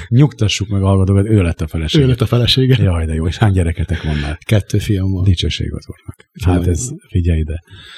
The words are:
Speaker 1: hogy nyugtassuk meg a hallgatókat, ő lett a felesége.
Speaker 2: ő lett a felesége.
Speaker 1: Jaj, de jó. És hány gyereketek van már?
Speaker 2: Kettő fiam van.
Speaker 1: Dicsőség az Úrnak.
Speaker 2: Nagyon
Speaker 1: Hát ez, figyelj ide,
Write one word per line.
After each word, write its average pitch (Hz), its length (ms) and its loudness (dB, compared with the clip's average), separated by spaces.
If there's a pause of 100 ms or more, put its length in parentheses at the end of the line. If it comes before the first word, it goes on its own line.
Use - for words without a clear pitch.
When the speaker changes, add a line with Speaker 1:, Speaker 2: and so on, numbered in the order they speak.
Speaker 1:
hogy 117 100 2
nyugtassuk 110 500 0
meg 98 140 -2
a 95 40 2
hallgatókat, 98 400 4
ő 107 160 4
lett 85 180 -2
a 80 60 -4
felesége. 82 380 0
Speaker 2:
ő 127 40 2
lett 123 120 0
a 110 60 0
felesége. 123 560 2
Speaker 1:
Jaj, 85 240 0
de 80 80 -4
jó. 80 120 -2
És 80 100 -4
hány 104 160 2
gyereketek 82 500 -2
van 78 140 -2
már? 73 300 -6
Speaker 2:
Kettő - 320 0
fiam 95 340 -2
van. 92 120 -2
Speaker 1:
Dicsőség 85 500 -2
az - 140 -12
Úrnak. - 400 -20 (160)
Speaker 2:
Nagyon 90 160 2
Speaker 1:
Hát 87 80 -2
ez, 85 200 -2 (200)
figyelj 85 300 0
ide, 78 200 -6 (400)